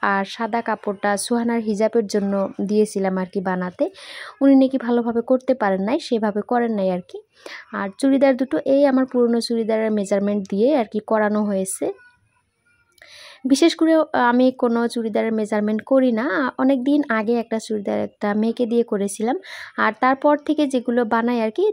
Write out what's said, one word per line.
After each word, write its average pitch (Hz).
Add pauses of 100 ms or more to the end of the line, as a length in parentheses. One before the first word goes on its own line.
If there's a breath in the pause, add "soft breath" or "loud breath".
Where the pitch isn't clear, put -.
আর 196
সাদা 226
কাপড়টা 208
সুহানার 233
হিজাবের 214
জন্য 202 (340)
দিয়েছিলাম 202
আর 185
কি 202
বানাতে, 180 (540 loud breath)
উনি 277
নাকি 262
ভালোভাবে 233
করতে 254
পারেন 196
নাই, 226
সেভাবে 214
করেন 240
নাই 190
আর 180
কি। 392 (540 loud breath)
আর 202 (100)
চুড়িদার 269
দুটো 262
এই 277
আমার 262
পুরনো 240
চুড়িদারের 220
মেজারমেন্ট 202
দিয়ে 202
আর 226
কি 214
করানো 214
হয়েছে। 196 (1600 loud breath)
বিশেষ 320
করে, 320
আহ, 311
আমি 247
কোনো 233
চুড়িদারের 226
মেজারমেন্ট 214
করি 262
না। 220
আহ, 320
অনেক 262
দিন 285
আগে 220
একটা 226
চুড়িদার 214
একটা 208
মেয়েকে 226
দিয়ে 233
করেছিলাম। 220 (400 loud breath)
আর 220
তারপর 269
থেকে 294
যেগুলো 247
বানাই 233
আর 220
কি, 403